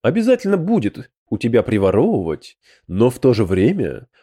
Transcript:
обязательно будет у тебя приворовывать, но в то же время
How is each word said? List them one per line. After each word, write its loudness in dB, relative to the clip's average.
обязательно 0
будет -4
у -4
тебя 0
приворовывать, 0
но 2
в -14
то 2
же 0
время -2